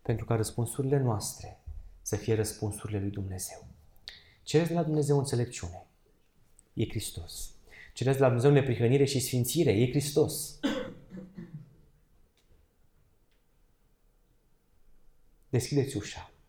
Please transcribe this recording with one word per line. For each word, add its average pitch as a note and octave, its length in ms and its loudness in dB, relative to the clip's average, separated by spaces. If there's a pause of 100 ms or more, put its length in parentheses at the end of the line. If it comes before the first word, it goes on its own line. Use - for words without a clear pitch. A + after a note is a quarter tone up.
Pentru A2+ 240 -2
ca A#2 100 0
răspunsurile C3 640 0
noastre G#2+ 600 -4 (420)
să - 140 -4
fie A2 200 0
răspunsurile G#2 640 -4
lui G2 100 -2
Dumnezeu. F#2+ 560 -8 (800)
Cereți E3 260 2
de E3+ 60 -2
la E3+ 80 2
Dumnezeu D3 340 2
înțelepciune. A#2+ 680 -2 (880)
E A2 140 -2
Hristos. - 600 -10 (440)
Cereți C3 240 0
de C3+ 60 6
la B2+ 60 8
Dumnezeu A#2+ 220 6
neprihănire B2+ 540 4
și C3 140 0
sfințire. B2+ 520 2
E A#2+ 180 4
Hristos. - 680 0 (4000)
Deschideți C3 480 0
ușa. - 320 -10 (200)